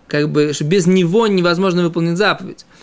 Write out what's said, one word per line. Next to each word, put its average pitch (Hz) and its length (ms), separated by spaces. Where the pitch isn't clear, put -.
как 147 220
бы, 147 240
что 156 100
без 165 240
него 190 400
невозможно 175 560
выполнить 170 340
заповедь. 185 480